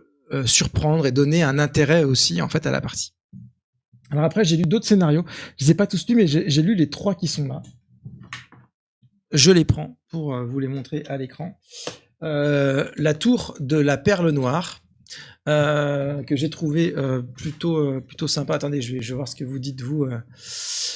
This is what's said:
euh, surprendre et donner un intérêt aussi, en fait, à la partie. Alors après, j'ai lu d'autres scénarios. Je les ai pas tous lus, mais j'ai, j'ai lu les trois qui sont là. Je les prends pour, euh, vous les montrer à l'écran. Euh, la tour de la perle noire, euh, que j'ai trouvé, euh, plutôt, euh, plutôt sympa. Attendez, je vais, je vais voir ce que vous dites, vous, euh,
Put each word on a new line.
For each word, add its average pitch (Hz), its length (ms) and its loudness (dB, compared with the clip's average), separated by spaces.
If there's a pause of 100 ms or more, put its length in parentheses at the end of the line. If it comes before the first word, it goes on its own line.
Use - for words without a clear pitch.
(320)
euh, 139 140 -2
surprendre 151 640 2
et 127 40 2
donner 143 300 4
un 139 160 2
intérêt 151 460 4
aussi, 139 380 2
en 139 80 -2
fait, - 180 -2
à 131 40 0
la 135 100 0
partie. - 340 -10 (960)
Alors 147 140 0
après, 208 180 0
j'ai 165 140 4
lu 170 60 2
d'autres 202 220 0
scénarios. 170 400 4 (320)
Je 131 80 -4
les 151 60 8
ai - 20 6
pas 196 140 2
tous - 200 -4
lus, 240 80 2
mais 214 120 6
j'ai, 151 220 2
j'ai 147 120 4
lu 202 140 2
les 165 140 2
trois - 260 -2
qui 170 120 -4
sont 147 200 -4
là. 131 160 -8 (1700)
Je 151 200 6
les 170 140 6
prends - 320 -2 (140)
pour, 151 240 -6
euh, 123 100 -6
vous 127 140 -6
les 135 80 -4
montrer 139 400 -8
à 139 100 -6
l'écran. 135 400 -12 (640)
Euh, 143 760 0
la 151 180 0
tour 226 440 0
de 147 180 0
la 143 200 4
perle 175 320 2
noire, 143 540 -2 (640)
euh, 147 760 0
que 147 120 -2
j'ai 156 160 -2
trouvé, 165 440 -2
euh, 131 280 -2
plutôt, 160 540 -6
euh, 139 240 -2
plutôt - 260 -8
sympa. 147 260 -2
Attendez, 143 280 -4
je 120 120 -8
vais, 127 80 -6
je 120 120 -8
vais - 20 -6
voir 127 120 -6
ce 123 80 -14
que 127 100 -10
vous 131 120 -8
dites, 131 240 -10
vous, 143 220 -4
euh, 123 160 -4 (760)